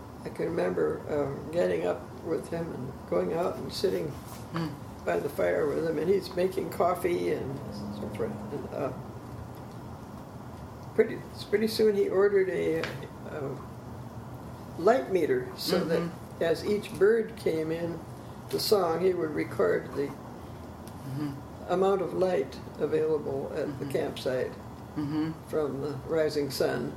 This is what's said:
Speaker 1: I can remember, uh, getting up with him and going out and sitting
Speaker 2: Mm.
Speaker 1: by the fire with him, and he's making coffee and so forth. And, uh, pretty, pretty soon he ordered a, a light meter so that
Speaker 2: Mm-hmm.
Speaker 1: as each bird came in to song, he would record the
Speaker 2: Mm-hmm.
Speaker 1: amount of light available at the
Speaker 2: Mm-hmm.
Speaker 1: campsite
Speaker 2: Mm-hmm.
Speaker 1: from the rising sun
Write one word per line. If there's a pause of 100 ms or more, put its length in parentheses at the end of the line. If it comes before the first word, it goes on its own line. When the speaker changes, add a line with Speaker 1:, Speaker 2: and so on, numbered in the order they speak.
(240)
Speaker 1:
I
can
remember, (100)
uh,
getting
up (240)
with
him
and (180)
going
out
and
sitting (440)
Speaker 2:
Mm. (340)
Speaker 1:
by
the
fire
with
him,
and
he's
making
coffee
and (420)
so
forth. (220)
And,
uh, (2000)
pretty, (320)
pretty
soon
he
ordered
a,
a (1300)
light
meter
so
that
Speaker 2:
Mm-hmm.
Speaker 1:
as
each
bird
came
in (520)
to
song,
he
would
record
the (1000)
Speaker 2:
Mm-hmm. (420)
Speaker 1:
amount
of
light (240)
available
at (120)
the
Speaker 2:
Mm-hmm.
Speaker 1:
campsite (440)
Speaker 2:
Mm-hmm. (180)
Speaker 1:
from
the (160)
rising
sun